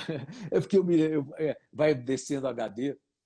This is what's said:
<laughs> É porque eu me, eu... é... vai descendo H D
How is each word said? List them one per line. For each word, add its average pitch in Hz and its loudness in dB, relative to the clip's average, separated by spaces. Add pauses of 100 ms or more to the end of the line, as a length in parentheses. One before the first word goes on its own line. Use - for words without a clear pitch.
(260)
<laughs> 220 -12
É 185 2
porque - 2
eu 185 6
me, 175 6
eu... 156 2 (100)
é... 151 -2 (160)
vai 151 4
descendo 131 -2
H 117 -4
D 127 -4 (280)